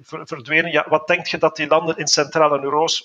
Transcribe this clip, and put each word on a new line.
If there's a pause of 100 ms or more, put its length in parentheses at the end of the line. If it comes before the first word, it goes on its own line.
ver-,
verdwenen.
Ja,
wat
denkt
je
dat
die
landen
in
Centraal-
en
Euro-, (180)